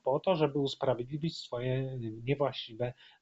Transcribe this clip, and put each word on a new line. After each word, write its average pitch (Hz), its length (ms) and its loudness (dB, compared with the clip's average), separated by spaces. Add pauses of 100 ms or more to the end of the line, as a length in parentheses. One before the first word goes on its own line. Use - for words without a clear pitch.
po 135 160 2
to, 190 160 2
żeby 147 240 2
usprawiedliwić 135 800 0
swoje, 127 360 -2
e, 131 260 -2
niewłaściwe 120 920 -2 (280)